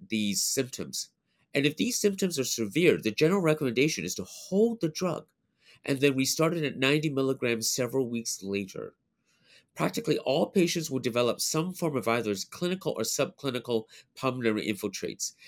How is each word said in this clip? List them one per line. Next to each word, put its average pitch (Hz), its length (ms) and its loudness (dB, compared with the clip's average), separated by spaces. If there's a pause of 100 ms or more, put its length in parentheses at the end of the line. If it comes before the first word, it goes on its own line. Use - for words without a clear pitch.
(100)
these 104 320 0
symptoms. - 640 -4 (460)
And 143 100 2
if 151 120 0
these 233 220 0
symptoms 190 400 0
are 131 60 0
severe, 117 540 4
the 107 120 -2
general 170 300 4
recommendation 151 640 2
is 185 120 -4
to - 80 -6
hold 226 580 0
the 165 60 2
drug 165 360 -4 (640)
and 139 140 0
then 139 160 4
restart 156 380 2
it 160 100 -2
at 127 140 -4
ninety 151 300 4
milligrams 131 600 0
several 127 420 0
weeks 113 320 -4
later. 98 520 -6 (800)
Practically - 420 0
all 160 280 2
patients 170 420 2
will 131 120 -2
develop 120 400 0
some 175 340 -2
form 156 220 -2
of 117 100 -4
either 113 260 0 (200)
clinical 180 440 -4
or 113 60 -2
subclinical 123 840 -2 (280)
pulmonary 117 540 0
infiltrates, - 640 -4 (160)